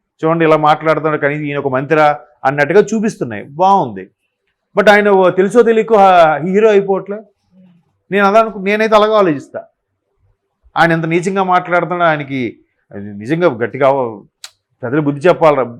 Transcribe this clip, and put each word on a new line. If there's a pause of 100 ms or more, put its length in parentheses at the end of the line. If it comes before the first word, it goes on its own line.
(260)
"చూడండి
ఇలా
మాట్లాడుతున్నాడు,
కనీసం
ఈయన
ఒక
మంత్రా" (260)
అన్నట్టుగా
చూపిస్తున్నాయి,
బాగుంది. (680)
But
ఆయన
ఓ
తెలుసో
తెలియకో,
ఆ,
హీరో
అయిపోవట్లే. (920)
నేను
అలా
అనుకు-,
నేనైతే
అలాగే
ఆలోచిస్తా. (1120)
ఆయన
ఎంత
నీచంగా
మాట్లాడుతున్నాడో
ఆయనకి (320)
అది
నిజంగా
గట్టిగా
అవ-, (580)
ప్రజలు
బుద్ధి
చెప్పాలరా. (160)